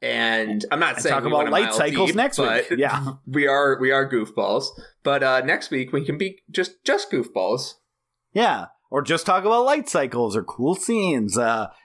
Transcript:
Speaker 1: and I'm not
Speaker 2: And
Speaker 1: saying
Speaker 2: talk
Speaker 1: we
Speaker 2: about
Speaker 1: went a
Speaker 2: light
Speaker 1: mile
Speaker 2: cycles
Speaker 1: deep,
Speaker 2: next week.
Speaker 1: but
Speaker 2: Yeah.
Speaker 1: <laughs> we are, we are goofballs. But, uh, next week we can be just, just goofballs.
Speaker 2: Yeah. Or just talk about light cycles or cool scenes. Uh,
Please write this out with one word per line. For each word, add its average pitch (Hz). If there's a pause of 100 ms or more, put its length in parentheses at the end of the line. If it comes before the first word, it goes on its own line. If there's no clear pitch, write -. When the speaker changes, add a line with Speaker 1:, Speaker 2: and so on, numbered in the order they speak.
Speaker 1:
and 113
I'm 147
not 151
Speaker 2:
And 117
Speaker 1:
saying 139
Speaker 2:
talk 135
Speaker 1:
we 147
Speaker 2:
about 147
Speaker 1:
went 147
a -
Speaker 2:
light 185
Speaker 1:
mile -
Speaker 2:
cycles 151
Speaker 1:
deep, 196
Speaker 2:
next 262
week. 120
Speaker 1:
but 120
Speaker 2:
Yeah. 135
Speaker 1:
<laughs> -
we 143
are, 139
we 131
are 135
goofballs. 110 (380)
But, 139
uh, 131
next -
week 131
we 139
can 151
be 190 (120)
just, -
just 403
goofballs. 117 (600)
Speaker 2:
Yeah. 190 (240)
Or 139
just 160
talk 190
about 233
light 277
cycles 120
or 104
cool 143
scenes. 180
Uh, 113 (180)